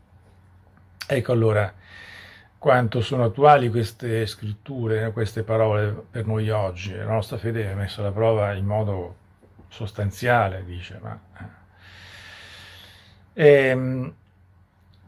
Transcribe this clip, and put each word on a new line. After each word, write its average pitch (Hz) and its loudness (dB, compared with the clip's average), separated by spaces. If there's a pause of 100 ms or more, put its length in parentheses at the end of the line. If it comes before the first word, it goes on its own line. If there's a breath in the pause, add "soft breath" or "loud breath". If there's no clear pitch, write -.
(1080)
ecco 131 -2
allora 107 2 (840 loud breath)
quanto 123 2
sono 123 -2
attuali 135 6
queste 113 -2
scritture, 110 -4
queste 110 -4
parole 107 0
per 110 -8
noi 110 -2
oggi. 95 -4
La 101 -8
nostra 110 -2
fede 107 -4
è - -6
messa 98 -6
alla 101 -2
prova 107 2
in 98 -4
modo 98 -4 (520)
sostanziale, 101 -2
dice, 90 -14
ma, 110 -14 (200)
eh. - -20 (1700 loud breath)
Ehm, 131 6 (960)